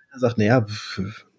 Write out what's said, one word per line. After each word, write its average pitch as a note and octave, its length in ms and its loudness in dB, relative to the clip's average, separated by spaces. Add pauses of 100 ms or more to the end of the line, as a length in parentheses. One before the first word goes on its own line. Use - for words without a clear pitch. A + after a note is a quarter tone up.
(140)
und C3 60 -16
sagt, A#2 180 0
"Naja, A2 240 4
pf, G#2 640 -8 (140)